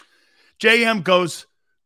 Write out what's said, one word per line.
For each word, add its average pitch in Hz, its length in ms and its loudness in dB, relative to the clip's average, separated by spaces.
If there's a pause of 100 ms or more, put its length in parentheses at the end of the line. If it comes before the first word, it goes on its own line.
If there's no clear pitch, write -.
(600)
J 226 240 2
M 220 180 -2
goes, 180 440 -2 (400)